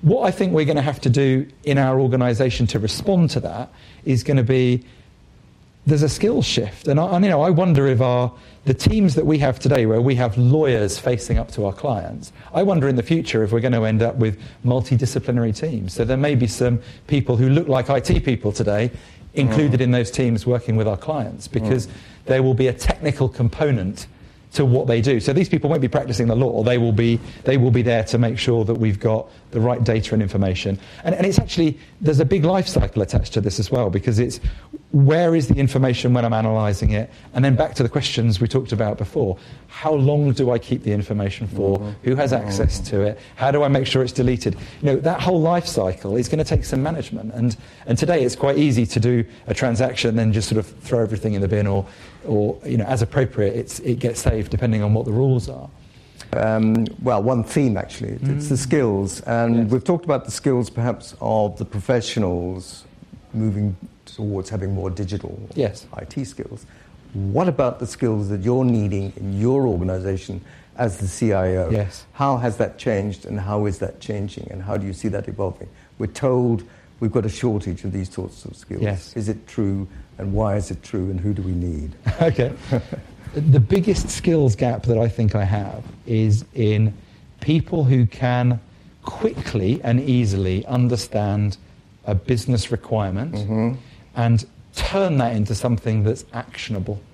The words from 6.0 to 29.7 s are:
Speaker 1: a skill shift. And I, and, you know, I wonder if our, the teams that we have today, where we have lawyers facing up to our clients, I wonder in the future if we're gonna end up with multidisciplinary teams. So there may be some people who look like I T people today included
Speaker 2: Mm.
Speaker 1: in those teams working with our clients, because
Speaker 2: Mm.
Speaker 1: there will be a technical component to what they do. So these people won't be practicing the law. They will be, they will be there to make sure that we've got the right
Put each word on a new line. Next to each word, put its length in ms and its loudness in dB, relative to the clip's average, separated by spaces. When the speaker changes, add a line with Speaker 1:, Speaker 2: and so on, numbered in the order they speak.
Speaker 1:
a 80 2
skill 320 0
shift. 460 -4
And 120 4
I, 160 0
and, 80 4
you 60 4
know, 100 4
I 80 4
wonder 380 4
if 160 4
our, 280 2
the 80 4
teams 400 4
that 100 2
we 140 4
have 200 2
today, 280 4
where 160 4
we 140 4
have 200 2
lawyers 640 4
facing 400 0
up 140 -2
to 120 -2
our 80 0
clients, 600 -6
I 120 2
wonder 220 2
in 100 2
the 60 0
future 420 0
if 80 0
we're 80 2
gonna 240 2
end 180 2
up 140 0
with 200 2
multidisciplinary 920 0
teams. 360 -6
So 100 0
there 140 0
may 160 2
be 140 2
some 320 0
people 300 2
who 120 4
look 200 4
like 200 2
I 120 2
T 200 2
people 320 -2
today 380 0
included 460 2
Speaker 2:
Mm. 40 2
Speaker 1:
in 80 2
those 180 0
teams 360 0
working 300 0
with 100 2
our 120 -2
clients, 500 -6
because 380 -2
Speaker 2:
Mm. 40 -16
Speaker 1:
there 160 4
will 120 4
be 120 2
a 80 2
technical 540 0
component 760 -2
to 120 2
what 220 4
they 140 4
do. 180 4
So 140 0
these 160 2
people 200 0
won't 140 2
be 60 2
practicing 400 0
the 80 2
law. 260 2
They 160 2
will 140 2
be, 260 4
they 140 2
will 160 4
be 100 4
there 220 2
to 140 0
make 200 2
sure 280 2
that 100 0
we've 240 0
got 260 0
the 80 -4
right 240 2